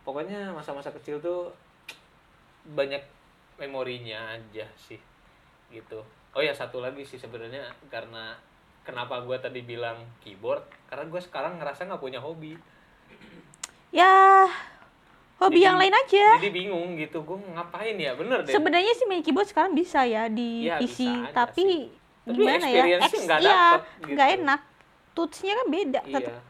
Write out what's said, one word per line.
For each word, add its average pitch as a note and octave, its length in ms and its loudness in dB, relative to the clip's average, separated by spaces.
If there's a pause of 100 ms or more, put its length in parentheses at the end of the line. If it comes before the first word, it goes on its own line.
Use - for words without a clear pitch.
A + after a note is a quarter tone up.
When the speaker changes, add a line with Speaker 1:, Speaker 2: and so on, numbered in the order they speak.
Speaker 1:
Pokoknya F#3 480 -10
masa-masa D3 400 -12
kecil D3 260 -12
tuh F3 300 -6 (1160)
banyak C#3+ 340 -6 (560)
memorinya B2 800 -10
aja G#2+ 400 -16
sih, - 240 -20 (680)
gitu. A2+ 360 -18 (280)
Oh C3+ 80 -4
ya, D3 120 0
satu B2 280 -10
lagi C3+ 220 -10
sih C3+ 140 -18
sebenarnya, A#2+ 480 -16 (240)
karena A2+ 480 -14 (460)
kenapa B2 420 -10
gua B2+ 160 -6
tadi B2 240 -10
bilang A#2 320 -8 (240)
keyboard, A2+ 400 -8 (260)
karena D3+ 220 -12
gua F3 120 -10
sekarang D#3+ 360 -10
ngerasa D3+ 320 -10
nggak E3+ 140 -12
punya C3 180 -10
hobi. D#3 320 -14 (1400)
Speaker 2:
Ya, F#4+ 560 8 (920)
hobi F4 240 6
Speaker 1:
Jadi, F#4+ 80 8
Speaker 2:
yang F#4 80 4
lain F#4+ 160 4
aja. G#4 320 6 (100)
Speaker 1:
jadi - 160 0
bingung F3+ 460 -4
gitu, D#3 240 -6
gua F3+ 180 -10 (140)
ngapain F3+ 420 -8
ya, D3 160 -4
bener F#3 300 -2
deh. C#4+ 100 -4
Speaker 2:
Sebenarnya F#4+ 400 2
sih A#4 140 0
main F4+ 160 -2
keyboard F#4+ 260 0
sekarang F4 240 0
bisa D4+ 320 2
ya A3+ 240 -2
di A#3 380 -4
Speaker 1:
Ya, E3+ 100 -2
Speaker 2:
P B3 80 0
C, B3 160 -8
Speaker 1:
bisa B3 80 0 (140)
aja - 100 -10
Speaker 2:
tapi A#3+ 300 0
Speaker 1:
sih. F4+ 200 2 (420)
Tapi A#3 100 -6
Speaker 2:
gimana G4 240 4
ya? - 0 -
Speaker 1:
experience-nya B3+ 560 4
Speaker 2:
Ex-, G#4 100 -4
Speaker 1:
nggak D#4+ 160 4
Speaker 2:
iya, F#4+ 140 4
Speaker 1:
dapet F4 260 6
gitu. - 320 -12
Speaker 2:
nggak C#4 240 6
enak. D4 240 0 (540)
Tools-nya E4+ 400 -4
kan A#4+ 140 -2
beda, D4 340 -2
Speaker 1:
Iya. C4+ 160 -10
Speaker 2:
tetep. A#3+ 160 -6 (160)